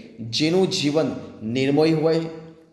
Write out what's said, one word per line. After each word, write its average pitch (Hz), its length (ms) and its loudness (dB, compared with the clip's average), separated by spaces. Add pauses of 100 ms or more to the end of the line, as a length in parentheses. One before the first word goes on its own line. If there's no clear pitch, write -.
(200)
જેનું 156 500 0
જીવન 143 460 0 (260)
નિર્મોહી 135 500 2
હોય 160 280 2 (520)